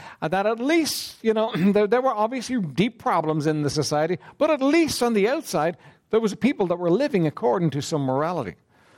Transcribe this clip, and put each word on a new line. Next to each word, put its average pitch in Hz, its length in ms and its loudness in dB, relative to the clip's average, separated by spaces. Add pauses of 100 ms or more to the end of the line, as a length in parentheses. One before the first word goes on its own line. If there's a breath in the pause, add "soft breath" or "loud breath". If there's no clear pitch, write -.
(200 loud breath)
uh, 151 80 -4
that 190 180 0
at 226 120 0
least, 294 640 -2
you 220 100 2
know, 220 200 0
<clears throat> - 40 -4
there, 202 300 4
there 233 140 2
were 254 140 0
obviously 233 460 -2
deep 175 380 -2
problems 156 480 0
in 156 160 0
the 143 80 0
society, 151 480 -2 (180 loud breath)
but 311 140 2
at 294 100 0
least 285 400 2
on 240 120 0
the 208 160 2
outside, 185 480 -2 (340 loud breath)
there 220 100 2
was 208 140 0
people 220 340 0
that 175 80 0
were 175 140 0
living 202 360 2
according 190 440 0
to 139 120 -4
some 147 200 -4
morality. 139 540 -2 (420 soft breath)